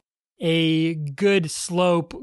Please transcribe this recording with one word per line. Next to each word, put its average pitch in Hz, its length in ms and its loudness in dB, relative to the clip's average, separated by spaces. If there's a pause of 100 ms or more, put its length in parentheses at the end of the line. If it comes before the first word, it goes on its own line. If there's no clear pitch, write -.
(380)
a 165 560 2
good 156 560 0
slope 175 720 0